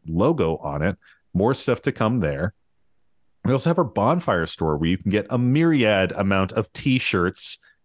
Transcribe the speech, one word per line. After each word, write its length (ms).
logo 520
on 240
it. 160
More 200
stuff 300
to 100
come 260
there. 340
We 80
also 160
have 80
our 80
Bonfire 600
store, 320
where 120
you 80
can 140
get 180
a 80
myriad 760
amount 400
of 220
t-shirts 840